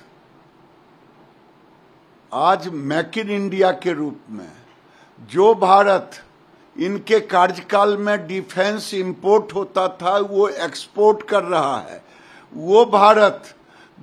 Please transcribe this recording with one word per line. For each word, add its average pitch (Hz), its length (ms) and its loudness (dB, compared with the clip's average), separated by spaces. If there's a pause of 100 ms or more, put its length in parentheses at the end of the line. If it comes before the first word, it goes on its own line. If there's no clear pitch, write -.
(2250)
आज 170 340 0
मेक 156 500 -6
इन 208 120 -6
इंडिया 190 420 0
के 180 220 -4
रूप 147 240 -8 (120)
में, 92 220 -18 (800)
जो 208 240 4
भारत 196 560 2 (680)
इनके 202 400 -2
कार्यकाल 202 760 0
में 208 300 -4
डिफेंस 190 640 -6
इंपोर्ट 190 640 0
होता 190 320 -2
था 185 300 -2
वो 202 300 0
एक्सपोर्ट 208 760 -2
कर 196 200 -2
रहा 151 360 -2
है, 85 240 -16 (500)
वो 190 320 4
भारत 208 680 4 (480)